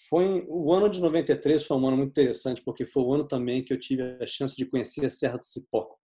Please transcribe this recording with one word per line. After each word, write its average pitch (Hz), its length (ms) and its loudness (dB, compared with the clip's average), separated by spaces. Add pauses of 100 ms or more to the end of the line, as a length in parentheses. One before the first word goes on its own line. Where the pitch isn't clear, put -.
(100)
foi, 180 360 2
o 160 260 0
ano 202 180 4
de 185 100 -4
noventa 160 320 2
e 135 40 4
três 147 280 2
foi 147 140 0
um 131 100 2
ano 131 80 2
muito 135 140 2
interessante, 127 520 0
porque 123 220 -6
foi 131 180 0
o 127 120 2
ano 147 120 0
também 127 380 -2
que 135 80 -6
eu 127 80 -2
tive 131 220 -2 (200)
a 113 40 -4
chance 135 280 -6
de 131 120 -4
conhecer 135 400 -4
a 123 40 -4
Serra 123 280 -2
do - 60 -14
Cipó - 600 -4